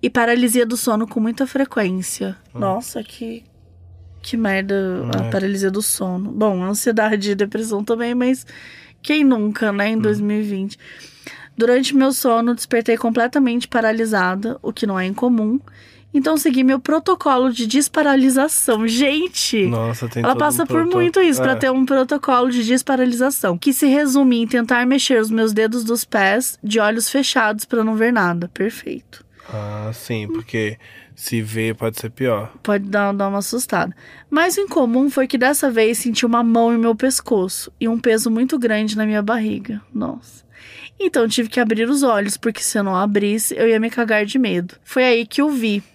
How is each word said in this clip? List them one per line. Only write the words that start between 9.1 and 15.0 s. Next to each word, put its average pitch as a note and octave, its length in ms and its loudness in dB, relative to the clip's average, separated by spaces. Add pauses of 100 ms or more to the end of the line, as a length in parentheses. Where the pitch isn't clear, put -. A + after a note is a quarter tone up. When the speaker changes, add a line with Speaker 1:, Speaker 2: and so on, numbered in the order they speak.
Speaker 1:
nunca, G#3+ 480 2
né, G3+ 180 0
em A3 60 -2
Speaker 2:
Hum. A3 40 0
Speaker 1:
dois G#3+ 200 0
mil G#3 200 0
e G#3+ 40 -2
vinte. G3+ 340 -6 (760)
Durante B3+ 400 2
meu C4+ 160 6
sono, A#3 440 2
despertei A3+ 420 0
completamente A#3+ 720 0
paralisada, A3 920 0
o - 120 -6
que A3 140 -4
não F#3+ 120 -2
é F#3 60 -2